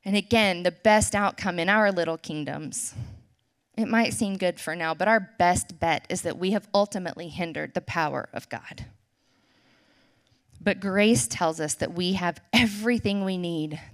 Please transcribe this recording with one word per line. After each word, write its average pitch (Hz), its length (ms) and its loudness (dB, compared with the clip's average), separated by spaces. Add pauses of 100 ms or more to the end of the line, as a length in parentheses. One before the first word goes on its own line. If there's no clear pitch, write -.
And 202 120 2
again, 196 460 2
the 180 80 2
best 214 440 4
outcome 196 440 -2
in 170 100 2
our 214 200 6
little 165 280 -2
kingdoms, 151 760 -8 (840)
it 226 100 -2
might 226 260 2
seem 196 220 -2
good 180 240 -2
for 160 160 -6
now, 160 180 -2
but 156 140 0
our 214 220 2 (100)
best 180 400 2
bet 165 300 0
is - 140 -4
that 170 140 -4
we 185 140 -2
have 214 220 -2
ultimately 185 560 -2
hindered 156 440 -8
the 180 60 -4
power 151 540 -4
of - 160 -12
God. - 340 -14 (1800)
But 196 220 -2
grace 208 440 4
tells 160 360 -2
us 151 140 -2
that - 180 -4
we 180 200 -2
have 175 280 -2 (100)
everything 214 720 0
we 190 140 -2
need 156 420 -4 (140)